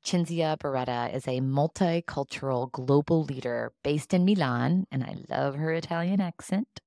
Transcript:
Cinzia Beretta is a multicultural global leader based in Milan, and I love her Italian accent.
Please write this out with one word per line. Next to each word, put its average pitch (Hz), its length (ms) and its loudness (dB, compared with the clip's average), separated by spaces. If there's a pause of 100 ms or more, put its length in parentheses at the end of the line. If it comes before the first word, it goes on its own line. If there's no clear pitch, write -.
Cinzia 165 520 2
Beretta 127 560 -2
is 131 140 -4
a 131 140 0
multicultural 139 1300 0
global 143 540 4
leader 120 480 -4 (100)
based 147 300 -2
in 180 100 6
Milan, 165 640 2
and 135 140 -2
I - 140 -8 (100)
love 139 280 -2
her 160 180 -2
Italian 170 480 -2
accent. - 640 -4